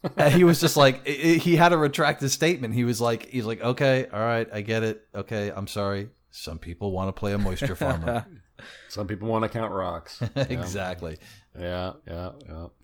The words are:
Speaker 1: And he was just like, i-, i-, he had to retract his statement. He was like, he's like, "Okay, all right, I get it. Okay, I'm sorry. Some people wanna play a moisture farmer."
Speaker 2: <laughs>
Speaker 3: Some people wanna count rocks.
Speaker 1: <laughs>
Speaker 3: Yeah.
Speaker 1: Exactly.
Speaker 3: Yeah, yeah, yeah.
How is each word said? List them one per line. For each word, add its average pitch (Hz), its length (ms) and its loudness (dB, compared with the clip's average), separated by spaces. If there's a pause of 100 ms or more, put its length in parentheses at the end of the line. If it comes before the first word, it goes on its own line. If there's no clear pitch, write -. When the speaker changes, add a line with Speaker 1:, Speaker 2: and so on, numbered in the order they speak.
(180)
Speaker 1:
And 147 160 6
he 180 100 8
was 170 160 8
just 156 160 2
like, 135 320 6
i-, 143 40 0
i-, 160 260 4
he 170 180 4
had 170 140 8
to 175 80 4
retract 147 420 0
his 135 140 -2
statement. 139 400 0
He 123 100 0
was 120 160 0
like, 117 280 0
he's 123 180 -4
like, 113 160 -6
"Okay, 131 500 2
all 104 80 -6
right, 113 320 0
I 107 80 -6
get 110 240 -2
it. 110 320 -6
Okay, 101 340 -6
I'm 98 160 -8
sorry. 101 440 -4 (200)
Some - 300 -12
people 95 320 -8
wanna 92 220 -4
play 101 200 -4
a 101 40 0
moisture 101 380 -2
farmer." 117 560 -2
Speaker 2:
<laughs> 160 40 -20 (540)
Speaker 3:
Some 101 180 -8
people 104 220 -6
wanna 113 180 0
count 113 260 -6
rocks. 90 540 -6
Speaker 1:
<laughs> - 80 -12
Speaker 3:
Yeah. 139 140 0
Speaker 1:
Exactly. 92 680 -6 (400)
Speaker 3:
Yeah, 90 360 -6 (120)
yeah, 87 260 -10 (160)
yeah. 80 200 -14 (160)